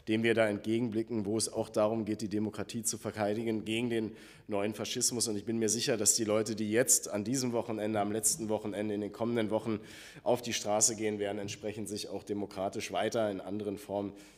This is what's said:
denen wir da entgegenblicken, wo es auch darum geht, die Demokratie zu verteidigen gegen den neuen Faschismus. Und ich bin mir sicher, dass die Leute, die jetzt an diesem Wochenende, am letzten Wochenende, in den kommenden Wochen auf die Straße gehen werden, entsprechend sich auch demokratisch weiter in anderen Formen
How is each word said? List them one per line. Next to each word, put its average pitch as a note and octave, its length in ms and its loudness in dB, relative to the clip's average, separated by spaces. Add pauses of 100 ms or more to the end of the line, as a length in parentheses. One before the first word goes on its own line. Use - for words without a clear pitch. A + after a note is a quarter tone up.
denen A2 160 4
wir A#2 100 6
da A2 140 6
entgegenblicken, A2 760 0
wo G#2 140 0
es - 160 0
auch A2 160 -2
darum A2 360 2
geht, G#2+ 160 -2
die G#2+ 80 -4
Demokratie G#2 520 -2
zu G#2+ 160 -2
verteidigen G#2+ 680 0
gegen A#2 280 0
den A2 240 0 (320)
neuen G#2 260 0
Faschismus. A#2 540 0
Und G#2+ 80 0
ich G2+ 100 -4
bin A2+ 140 0
mir A2 100 4
sicher, A#2 280 2
dass G#2 180 4
die A#2 80 0
Leute, G#2+ 320 2
die G#2 160 0
jetzt - 380 4
an G#2 140 -2
diesem B2 280 0
Wochenende, A2 480 0
am G2+ 120 0
letzten A2 380 0
Wochenende, G#2 460 -2
in G#2 60 -2
den G2+ 100 -4
kommenden A2+ 400 0
Wochen G#2+ 300 0 (420)
auf A#2+ 180 2
die A2+ 120 -4
Straße G#2+ 420 2
gehen G#2+ 240 -2
werden, G2+ 180 -2
entsprechend G#2 520 -6
sich G2+ 200 -6
auch F#2+ 140 -8
demokratisch G2+ 680 -4
weiter G#2+ 380 2
in F#2+ 100 -4
anderen G2+ 380 -4
Formen G2+ 360 -4 (240)